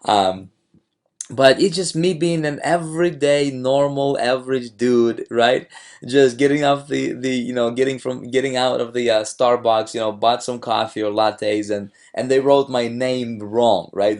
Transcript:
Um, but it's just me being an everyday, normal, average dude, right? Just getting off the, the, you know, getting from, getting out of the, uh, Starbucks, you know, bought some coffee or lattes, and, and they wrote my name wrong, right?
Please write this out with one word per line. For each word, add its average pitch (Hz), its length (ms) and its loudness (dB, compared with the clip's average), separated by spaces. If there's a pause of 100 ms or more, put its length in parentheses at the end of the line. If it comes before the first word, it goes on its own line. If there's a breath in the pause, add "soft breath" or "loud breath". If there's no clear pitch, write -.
Um, 95 460 0 (760)
but 131 320 4
it's 180 140 2
just 180 200 -4
me 175 180 0
being 165 320 -2
an 147 180 -4
everyday, 156 880 0
normal, 139 680 0
average 127 580 -2
dude, 117 540 2
right? 117 360 2 (400 loud breath)
Just 127 300 4
getting 143 260 2
off 143 240 0
the, 135 260 -4
the, 123 180 -6
you 127 220 -4
know, 120 180 0
getting 131 280 -2
from, 123 320 -8
getting 131 260 0
out 123 240 0
of 117 120 -4
the, 120 180 0
uh, 110 120 2
Starbucks, 113 680 0
you 117 60 -6
know, 110 140 -2
bought 113 300 0
some 123 160 -6
coffee 110 440 -4
or 107 80 -2
lattes, 107 640 -2
and, 101 160 -8 (220 soft breath)
and 127 180 -4
they 131 80 4
wrote 139 300 4
my 123 180 -2
name 120 520 -4
wrong, 104 540 0
right? 104 260 0